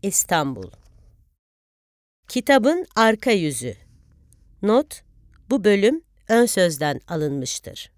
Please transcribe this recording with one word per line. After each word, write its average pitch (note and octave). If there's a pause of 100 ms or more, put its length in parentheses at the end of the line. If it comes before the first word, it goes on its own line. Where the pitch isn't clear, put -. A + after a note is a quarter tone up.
İstanbul. C#3 (1600)
Kitabın C#4 (100)
arka A3
yüzü. C#3 (880)
Not, A3+ (480)
bu A#3
bölüm G#3 (260)
ön A#3
sözden D3+
alınmıştır. C#3+